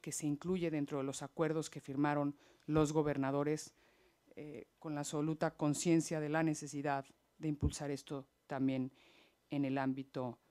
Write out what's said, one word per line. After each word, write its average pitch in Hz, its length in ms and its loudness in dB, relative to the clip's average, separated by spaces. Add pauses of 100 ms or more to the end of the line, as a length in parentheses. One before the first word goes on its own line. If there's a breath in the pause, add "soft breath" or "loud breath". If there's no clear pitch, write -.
que 156 100 -12
se - 160 -4
incluye 165 460 -2
dentro 143 260 -2
de 135 60 -2
los 139 180 -6
acuerdos 156 480 -2
que 143 100 -12
firmaron 143 560 0 (300 loud breath)
los 151 260 4
gobernadores, 143 840 0 (600 soft breath)
eh, 147 320 -12 (140)
con 151 160 -6
la 147 60 -2
absoluta 156 500 0
conciencia 160 680 2
de 151 100 -2
la 160 140 2
necesidad 143 640 -2 (320)
de 156 80 -4
impulsar 147 460 0
esto 135 340 -8 (220)
también 131 420 0 (600 loud breath)
en 143 140 0
el 135 140 0
ámbito 131 600 -4 (120 soft breath)